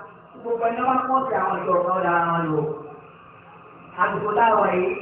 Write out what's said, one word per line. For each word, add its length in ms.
gbogbo 320
ẹni 160
wọ́n 200
kọ́ 200
sí 140
àwọn 220
ìjọ 180
ọ̀gá 180
ọ̀dà 180
ara 160
wọn 200
lò. 160
Àdùkù 380
táwọn 380
yìí, 220